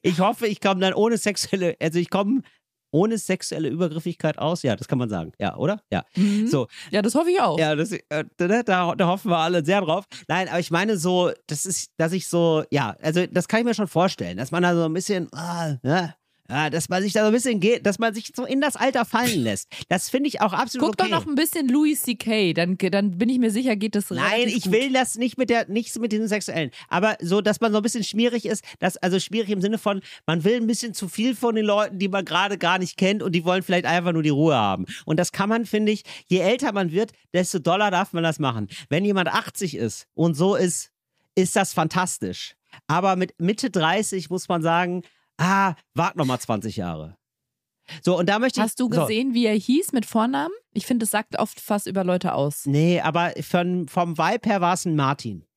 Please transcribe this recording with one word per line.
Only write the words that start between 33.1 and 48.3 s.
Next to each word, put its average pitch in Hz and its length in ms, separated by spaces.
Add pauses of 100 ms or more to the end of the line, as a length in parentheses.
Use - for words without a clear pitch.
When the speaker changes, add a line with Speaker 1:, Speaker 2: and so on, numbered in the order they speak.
Speaker 1:
und 175 100
die 170 100
wollen 180 180
vielleicht 180 240
einfach 170 280
nur 160 100
die 156 60
Ruhe 147 260
haben. 98 300 (180)
Und 156 160
das 175 140
kann 202 160
man, 226 160
finde 214 260
ich, 214 120 (260)
je 180 100
älter 240 320
man 190 220
wird, 214 180 (220)
desto 180 260
doller 190 320
darf 180 220
man 170 100
das 160 160
machen. 117 300 (180)
Wenn 165 160
jemand 196 240
achtzig 190 480
ist 107 380
und 165 220
so 185 200
ist, - 360 (440)
ist 185 220
das 196 160
fantastisch. 160 840 (320)
Aber 180 300
mit 185 200
Mitte 202 320
dreißig 180 600
muss 180 180
man 175 140
sagen, 175 400 (380)
ah, 190 360 (180)
wart 170 220
noch 160 100
mal 127 140
zwanzig 107 380
Jahre. 85 380 (880)
So, 180 140
und 170 100
da 202 120